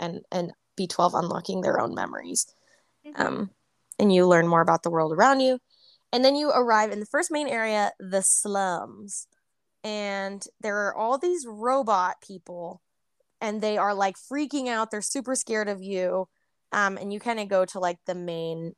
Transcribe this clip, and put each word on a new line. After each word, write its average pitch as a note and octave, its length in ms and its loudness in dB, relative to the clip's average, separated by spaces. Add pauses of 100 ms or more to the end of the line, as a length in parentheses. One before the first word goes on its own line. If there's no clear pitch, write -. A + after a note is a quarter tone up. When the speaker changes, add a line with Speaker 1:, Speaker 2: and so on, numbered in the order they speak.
Speaker 1:
and, E3+ 200 -6 (120)
and F3 200 -2 (240)
B F#3 100 -4
twelve F3 280 2
unlocking F#3 460 -2
their - 180 2
own E3+ 160 -2
memories. - 520 -4 (600)
Speaker 2:
Mm-hmm. D4 140 -8
Speaker 1:
Um, - 300 -4 (480)
and G#3 140 6
you F3+ 140 6
learn E3+ 200 6
more E3+ 160 4
about E3 220 2
the E3+ 60 -2
world D#3+ 220 0
around C4 280 6
you. B3+ 180 2 (540)
And B3 120 2
then C#4 120 6
you D4 140 0
arrive A3 400 4
in G3+ 100 -6
the G#3+ 60 -8
first D#4 240 -2
main D4 180 -2
area, A3 500 0
the F#3+ 240 -2
slums. G3 1040 -2 (580)
And G3+ 580 -6 (180)
there G#3 260 -2
are - 80 -2
all A#3 240 0
these F4+ 280 -2
robot A3 760 0
people, F3+ 580 -14 (600)
and G#3+ 200 -4
they G#3+ 180 0
are, G3+ 160 2
like, G3 220 0
freaking C#4 520 -4
out. A3 220 -2
They're G#3 120 -6
super B3+ 320 -4
scared G#3+ 340 -2
of G3 140 -4
you. F#3 460 -2 (440)
Um, G3 260 2
and G3+ 140 -8
you G#3 80 -8
kinda A3+ 260 -4
go F#3+ 200 4
to, G3 140 -10
like, F3 260 -2
the F3+ 80 -4
main E3 640 -6